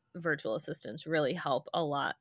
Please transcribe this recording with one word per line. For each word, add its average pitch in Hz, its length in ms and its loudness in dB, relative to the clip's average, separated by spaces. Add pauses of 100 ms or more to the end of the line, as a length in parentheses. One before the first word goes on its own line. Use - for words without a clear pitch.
(160)
virtual 151 400 0
assistants - 500 -6
really 151 280 4
help 143 400 0
a 170 100 2
lot 143 380 0